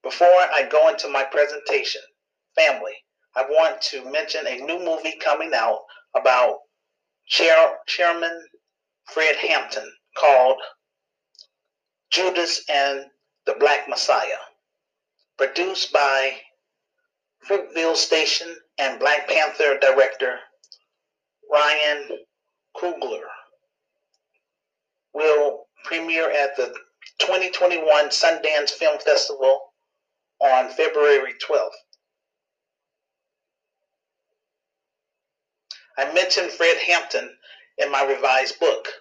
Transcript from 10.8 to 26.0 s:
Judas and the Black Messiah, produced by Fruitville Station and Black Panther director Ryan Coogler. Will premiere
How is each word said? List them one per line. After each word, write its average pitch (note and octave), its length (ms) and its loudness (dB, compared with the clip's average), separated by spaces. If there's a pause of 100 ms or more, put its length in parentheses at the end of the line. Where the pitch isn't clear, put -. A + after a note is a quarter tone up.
Judas F3 580 -2
and C#3 360 -2 (400)
the - 140 -2
Black E3 300 2
Messiah, - 480 -2 (1000)
produced F3 540 -4
by C3+ 420 0 (1160)
Fruitville E3 460 -2
Station D#3+ 600 -2 (220)
and C3 220 -4
Black D3 280 0
Panther D3+ 540 0
director C3+ 560 2 (1120)
Ryan D3 680 0 (580)
Coogler. - 460 -6 (1900)
Will D3 500 0 (180)
premiere E3 480 -4